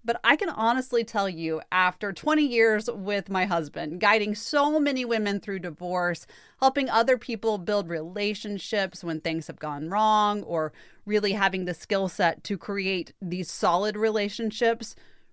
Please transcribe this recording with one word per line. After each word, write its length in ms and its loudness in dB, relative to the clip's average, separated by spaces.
But 200 -2
I 120 6
can 140 -2
honestly 540 0
tell 260 -2
you, 320 -4
after 400 0
twenty 340 2
years 460 4
with 380 -4
my 160 0
husband, 540 -4
guiding 340 4
so 460 2
many 260 0
women 340 0
through 200 -8
divorce, 640 -2
helping 300 2
other 260 4
people 440 -2
build 300 -2
relationships 1120 -4
when 180 -4
things 260 -4
have 120 -12
gone 280 -6
wrong, 560 2
or 300 -4
really 280 0
having 320 0
the 100 -4
skill 340 -2
set 360 0
to 120 -4
create 640 -4
these 300 -6
solid 440 2
relationships, 1000 0